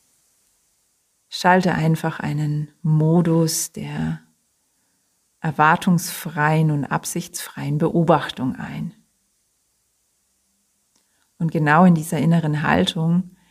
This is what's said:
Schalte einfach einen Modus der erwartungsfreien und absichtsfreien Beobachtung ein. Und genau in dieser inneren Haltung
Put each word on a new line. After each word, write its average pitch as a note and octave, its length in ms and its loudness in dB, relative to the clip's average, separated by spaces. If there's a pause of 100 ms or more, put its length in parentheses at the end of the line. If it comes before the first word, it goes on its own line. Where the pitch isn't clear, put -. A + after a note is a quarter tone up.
(1300)
Schalte F3+ 460 2
einfach D#3+ 460 -2
einen D3+ 500 -4 (100)
Modus D#3+ 920 2
der D#3 480 -8 (1200)
erwartungsfreien D#3 1300 0
und C#3+ 160 -2
absichtsfreien - 880 -8
Beobachtung D#3 800 0
ein. D3+ 380 -10 (2500)
Und E3 140 -2
genau D#3 320 4
in F3+ 100 8
dieser D#3 240 -4
inneren D#3 440 0
Haltung E3+ 760 0 (140)